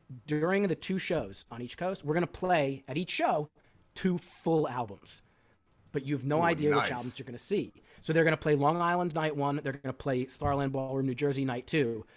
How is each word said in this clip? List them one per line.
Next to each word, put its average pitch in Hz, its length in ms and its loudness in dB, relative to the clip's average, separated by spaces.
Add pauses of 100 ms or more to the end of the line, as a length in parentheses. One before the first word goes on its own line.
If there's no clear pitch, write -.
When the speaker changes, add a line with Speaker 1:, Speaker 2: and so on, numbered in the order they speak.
(260)
Speaker 1:
during 165 420 2
the 160 80 2
two - 220 -4
shows 127 540 -4
on 117 100 -10
each 123 160 -10
coast, 185 260 -4
we're 147 120 0
gonna 175 100 2
play 151 640 0
at 131 100 -4
each 175 140 -4
show 185 380 0 (440)
two 180 240 0
full 156 500 0
albums. 120 540 -8 (680)
But 139 120 -4
you 143 120 -2
have 127 100 -4
no 151 140 2
Speaker 2:
Ooh, - 40 4
Speaker 1:
idea 156 280 2
Speaker 2:
nice. - 140 4
Speaker 1:
which - 60 -2
albums 123 280 -6
you're 127 80 -12
gonna 120 100 -12
see. 165 340 -2 (300)
So - 100 -4
they're 160 120 6
gonna 160 140 4
play 151 180 4
Long 147 260 4
Island 175 320 2
night 156 220 0
one. 143 260 0
They're 135 120 -4
gonna 135 200 -6
play 127 320 -2
Starland 139 460 -2
Ballroom, 135 340 -2
New 135 80 0
Jersey 139 320 0
night 127 220 -4
two. 117 500 0